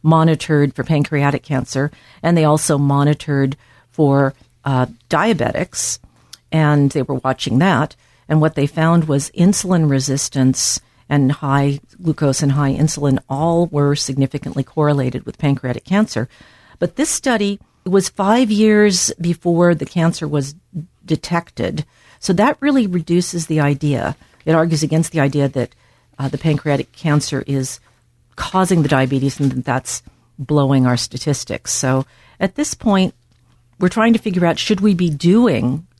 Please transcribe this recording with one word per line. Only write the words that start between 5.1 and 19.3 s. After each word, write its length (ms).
and 400
they 120
were 200
watching 380
that. 340
And 120
what 160
they 100
found 380
was 260
insulin 580
resistance 920
and 240
high 480
glucose 400
and 100
high 220
insulin 440
all 380
were 280
significantly 680
correlated 640
with 140
pancreatic 460
cancer. 440
But 180
this 140
study 500
was 260
five 400
years 600
before 540